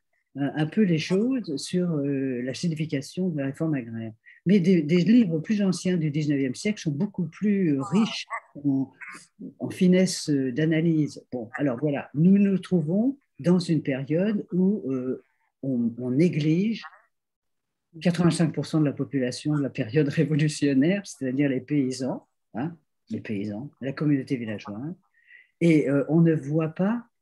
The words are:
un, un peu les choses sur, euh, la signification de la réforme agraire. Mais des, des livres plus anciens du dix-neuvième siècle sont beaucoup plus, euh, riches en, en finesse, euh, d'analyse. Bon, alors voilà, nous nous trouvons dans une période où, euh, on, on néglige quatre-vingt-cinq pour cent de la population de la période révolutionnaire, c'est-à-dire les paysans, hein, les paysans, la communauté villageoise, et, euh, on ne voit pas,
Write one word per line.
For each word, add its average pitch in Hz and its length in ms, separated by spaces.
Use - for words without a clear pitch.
un, 139 180
un 151 120
peu 220 160
les 175 160
choses 190 580
sur, 180 340
euh, 139 520
la 127 120
signification 156 720
de 151 100
la 135 80
réforme 156 280
agraire. 113 380
Mais 196 120
des, 175 220
des 160 240
livres 190 340
plus 208 220
anciens 185 380
du 151 120
dix-neuvième 139 440
siècle 208 260
sont 151 120
beaucoup 175 340
plus, 190 480
euh, 135 80
riches 180 420
en, 135 260
en 127 100
finesse, 185 600
euh, 135 200
d'analyse. 156 800
Bon, 117 260
alors 135 220
voilà, 139 360
nous 185 240
nous 196 180
trouvons 185 640
dans 175 200
une 156 240
période 156 680
où, 190 400
euh, 127 320
on, 120 360
on 123 120
néglige 160 720
quatre-vingt-cinq 170 540
pour 147 100
cent 160 160
de 147 60
la 135 80
population 135 600
de 143 80
la 127 60
période 135 400
révolutionnaire, 151 960
c'est-à-dire 135 460
les 127 100
paysans, 131 680
hein, 156 200
les 107 100
paysans, 107 480
la 135 120
communauté 143 440
villageoise, 110 580
et, 156 300
euh, 143 180
on 160 120
ne 165 140
voit 151 340
pas, 214 360